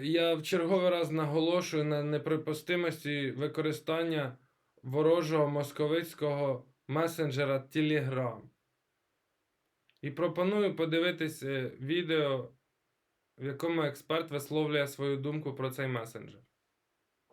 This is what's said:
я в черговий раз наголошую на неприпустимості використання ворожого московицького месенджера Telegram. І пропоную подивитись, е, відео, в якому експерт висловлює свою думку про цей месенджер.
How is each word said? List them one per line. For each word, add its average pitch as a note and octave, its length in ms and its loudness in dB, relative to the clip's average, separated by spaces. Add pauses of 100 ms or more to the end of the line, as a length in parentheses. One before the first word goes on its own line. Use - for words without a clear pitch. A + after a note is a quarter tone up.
я E3 340 4
в D#3 80 -2
черговий F3+ 460 2
раз E3+ 220 2
наголошую D#3+ 720 2
на D3 200 0
неприпустимості D3+ 1300 -2
використання D3+ 1040 -2 (460)
ворожого D#3 640 4
московицького C#3+ 1200 -2 (220)
месенджера C#3+ 760 0 (120)
Telegram. C3 680 0 (1600)
І C#3 100 -6
пропоную F3 640 0
подивитись, D#3+ 680 0
е, C3+ 280 -4 (100)
відео, D3 680 0 (880)
в B2+ 80 -8
якому D#3+ 360 -2
експерт D#3 500 -2
висловлює D3 560 0
свою C#3 300 -2
думку D3 360 -4
про C3 160 -4
цей C3 180 -4
месенджер. A2+ 520 -8 (920)